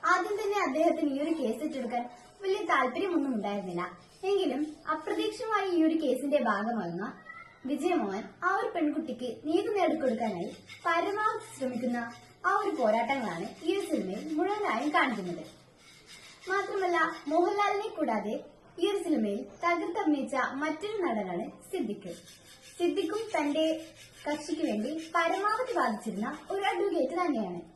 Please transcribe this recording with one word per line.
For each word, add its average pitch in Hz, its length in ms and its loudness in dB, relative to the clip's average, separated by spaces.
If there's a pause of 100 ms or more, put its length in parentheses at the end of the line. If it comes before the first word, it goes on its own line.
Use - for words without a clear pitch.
ആദ്യം 359 300 2
തന്നെ 403 320 0
അദ്ദേഹത്തിന് 311 420 4
ഈ 269 120 -2
ഒരു 320 200 0
കേസ് 240 220 -2
ഏറ്റെടുക്കാൻ 240 460 -4 (320)
വലിയ 392 220 2
താല്പര്യമൊന്നും 285 720 2
ഉണ്ടായിരുന്നില്ല. 185 760 -4 (120)
എങ്കിലും 311 520 0 (160)
അപ്രതീക്ഷിതമായി 392 800 0
ഈ 330 140 4
ഒരു 320 100 6
കേസിന്റെ 285 480 2
ഭാഗമാകുന്ന 208 720 -2 (540)
വിജയമോഹൻ 269 580 0 (200)
ആ 381 120 4
ഒരു - 140 0
പെൺകുട്ടിക്ക് 285 720 -2
നീതി 339 220 2
നേടിക്കൊടുക്കാനായി 233 920 0 (300)
പരമാവധി 403 720 0
ശ്രമിക്കുന്ന 240 540 -2 (340)
ആ 381 80 4
ഒരു 415 160 2
പോരാട്ടങ്ങളാണ് 226 760 2 (140)
ഈ 370 160 2
ഒരു 349 80 -2
സിനിമയിൽ 254 480 -2
മുഴുവനായും 330 600 0
കാണിക്കുന്നത്. 196 520 0 (1000)
മാത്രമല്ല, 370 640 2 (160)
മോഹൻലാലിനെ 403 600 4
കൂടാതെ 220 560 -2 (340)
ഈ 349 120 2
ഒരു 381 120 0
സിനിമയിൽ 233 440 0 (200)
തകർത്തഭിനയിച്ച 339 680 2
മറ്റൊരു 311 680 -2
നടനാണ് 208 480 -2
സിദ്ദിഖ്. 208 600 -6 (680)
സിദ്ദിഖും 349 640 0
തന്റെ 311 460 0 (420)
കക്ഷിക്ക് 302 380 -2
വേണ്ടി 254 480 -2
പരമാവധി 403 640 2
വാദിച്ചിരുന്ന 226 600 -2 (120)
ഒരു 392 120 -2
അഡ്വക്കേറ്റ് 349 520 0
തന്നെയാണ്. 226 460 0 (160)